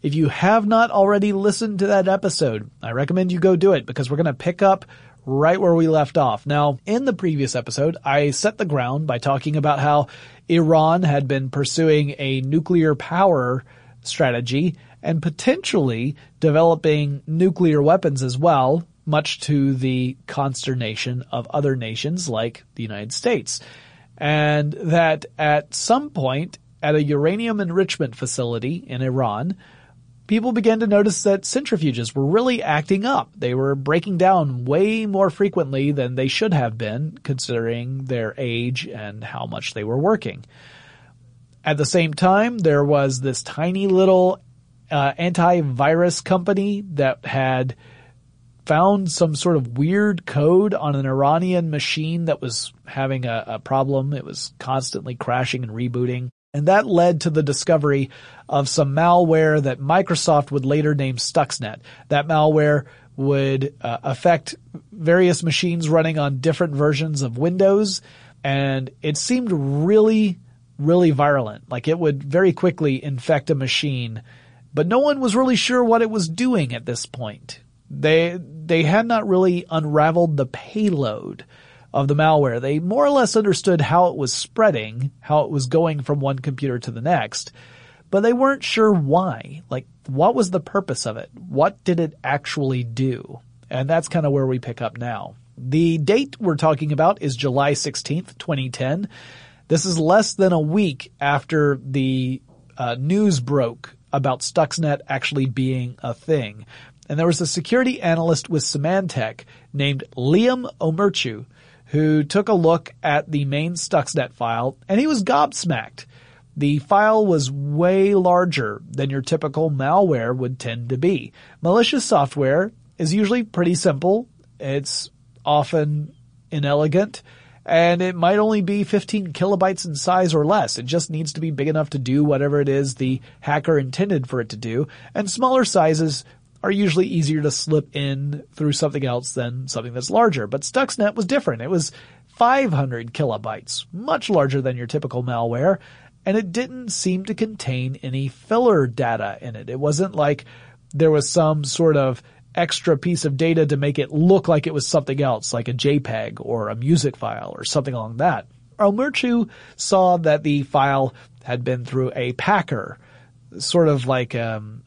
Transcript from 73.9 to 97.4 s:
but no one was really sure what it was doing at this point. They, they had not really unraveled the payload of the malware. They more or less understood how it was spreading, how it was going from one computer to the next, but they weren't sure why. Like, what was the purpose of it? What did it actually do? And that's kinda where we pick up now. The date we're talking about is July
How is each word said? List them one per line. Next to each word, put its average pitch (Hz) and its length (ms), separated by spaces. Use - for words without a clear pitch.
but 156 140
no 220 100
one 285 220
was 240 160
really 254 200
sure 247 280
what 226 180
it 226 80
was 214 180
doing 170 460
at 120 140
this 120 180
point. - 540
They, 160 540
they 160 400
had 185 240
not 220 220
really 185 420
unraveled 156 680
the 135 100
payload 135 1000
of 139 140
the 143 80
malware. 147 440
They 139 200
more 208 260
or 285 60
less 262 240
understood 196 440
how 165 280
it - 100
was 131 160
spreading, 127 840
how 151 240
it - 80
was 139 160
going 160 340
from 147 180
one 135 200
computer 127 400
to 120 100
the 113 100
next, 123 520
but 196 120
they 233 120
weren't 269 300
sure 220 280
why. 156 800
Like, 131 160
what 151 260
was 233 160
the 180 100
purpose 196 460
of 110 100
it? - 200
What 165 480
did 175 160
it 160 240
actually 131 600
do? 120 560
And 131 180
that's 165 220
kinda 151 220
where 139 160
we 131 100
pick 123 240
up 113 160
now. 117 380
The 160 440
date 220 400
we're 180 160
talking 151 360
about 160 300
is 139 140
July 139 380